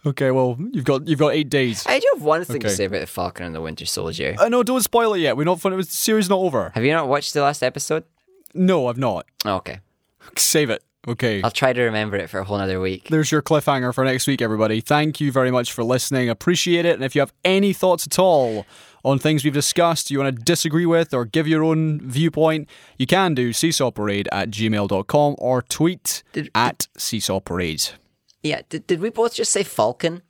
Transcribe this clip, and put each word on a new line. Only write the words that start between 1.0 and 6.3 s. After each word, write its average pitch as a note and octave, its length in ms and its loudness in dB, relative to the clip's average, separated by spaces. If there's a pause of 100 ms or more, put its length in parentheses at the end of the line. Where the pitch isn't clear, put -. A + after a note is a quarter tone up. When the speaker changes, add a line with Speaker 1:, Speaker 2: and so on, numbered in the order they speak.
Speaker 1:
you've D3+ 120 0
got D3 160 4
eight D3+ 160 -2
days. B2 360 0
Speaker 2:
I C4+ 120 2
do A#4 160 0
have C4+ 80 -6
one D#3 220 2
thing D3+ 160 -4
to A2 60 -4
Speaker 1:
Okay. G2+ 80 2
Speaker 2:
say G2 120 0
about F#2 140 -4
The - 60 -8
Falcon F2+ 400 -6
and E2 80 -10
the D#2+ 60 -8
Winter D#2+ 240 -10
Soldier. E2 540 -4
Speaker 1:
Uh, A3+ 100 4
no, B3 140 2
don't B3 200 0
spoil A#3 320 2
it F#3 60 -2
yet. C3+ 160 0
We're D3+ 80 -2
not F3+ 160 0
fin-, F#3+ 160 -2
the F#3+ 80 -2
series G#3+ 420 0
is F#3 40 -6